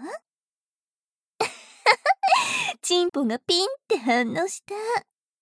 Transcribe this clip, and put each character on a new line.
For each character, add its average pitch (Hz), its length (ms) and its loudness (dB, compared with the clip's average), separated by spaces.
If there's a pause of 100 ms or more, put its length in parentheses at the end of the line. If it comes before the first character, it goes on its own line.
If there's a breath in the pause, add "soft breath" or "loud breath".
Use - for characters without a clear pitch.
(1400)
<laughs> - 1400 0
チ 359 220 0
ン 349 80 -2
ポ 285 140 -2
が 226 140 -2
ピ 349 240 2
ン - 20 0
っ 466 40 -2 (180)
て 427 100 2
反 233 360 0
応 349 140 -2
し - 160 -12
た。 403 120 -12 (680)